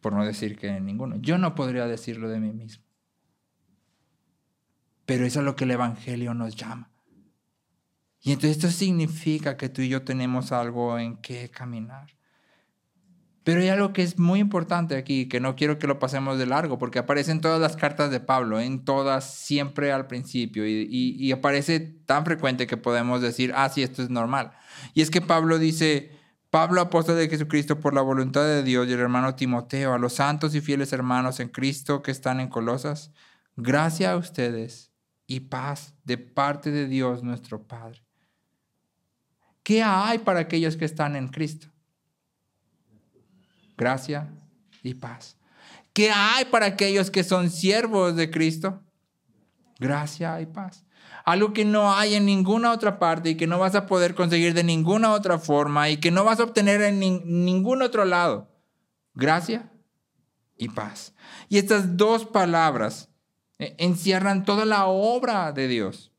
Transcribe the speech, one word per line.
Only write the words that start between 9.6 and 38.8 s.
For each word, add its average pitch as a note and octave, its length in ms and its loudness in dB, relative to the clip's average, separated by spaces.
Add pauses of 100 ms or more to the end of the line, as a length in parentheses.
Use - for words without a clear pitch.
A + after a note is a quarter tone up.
tú C3 140 -6
y C3 80 -2
yo C3 120 -2
tenemos B2+ 480 -4
algo A#2+ 480 -2
en A#2 200 -8
qué B2 320 -14
caminar. B2 680 -14 (1200)
Pero E3+ 200 2
hay F#3 60 2
algo G3 260 2
que F#3 80 2
es F3 160 -2
muy F3 200 4
importante F3 580 0
aquí, C3 300 -2
que B2+ 140 -4
no C3 160 -2
quiero D3+ 220 0
que D3+ 80 -4
lo C#3 120 0
pasemos C3+ 400 -2
de C3 60 0
largo, C3+ 340 0
porque A#2+ 200 -4
aparece C#3+ 340 0
en D#3 80 0
todas D#3+ 180 2
las D#3 160 0
cartas D3 360 0
de B2+ 100 -2
Pablo, A#2+ 400 0
en C3 240 -6
todas, C3+ 480 -2
siempre C#3+ 600 -2
al C3 140 -2
principio, A#2+ 600 -6
y, G#2+ 220 -2
y, B2+ 280 -2
y C3 160 -2
aparece C#3+ 480 0
tan D#3 460 -2
frecuente C3+ 400 -2
que A#2+ 100 -4
podemos A#2+ 460 0
decir, B2 340 -2
"Ah, C3+ 140 2
sí, C#3 120 -2
esto C3 200 -4
es B2 80 -4
normal". B2 420 -2 (400)
Y - 80 2
es D#3 100 2
que E3+ 120 2
Pablo E3 360 4
dice, D#3+ 540 0 (380)
"Pablo, E3+ 320 4
apóstol E3+ 340 2
de D#3+ 140 2
Jesucristo D3+ 500 0
por C#3+ 140 0
la C#3 80 4
voluntad C3+ 420 0
de D3+ 180 2
Dios, B2 240 2
y B2 60 -2
el B2 80 0
hermano B2+ 340 0
Timoteo, C3 600 -2
a B2 40 0
los B2 140 0
santos D3 420 0
y D3 60 0
fieles C#3 320 -2
hermanos B2+ 480 -2
en B2 80 -8
Cristo C#3 540 -4
que - 80 -6
están C3 300 -4
en B2+ 80 -6
Colosas, C3 640 -4 (460)
gracia D#3+ 560 2
a F3+ 40 0
ustedes A#2+ 760 -6 (340)
y C3 140 -8
paz C3+ 540 -10 (100)
de B2 140 -4
parte C#3+ 520 -2
de D3 160 -2
Dios B2+ 360 -2
nuestro A#2 440 -10
Padre". A2+ 380 -18 (1600)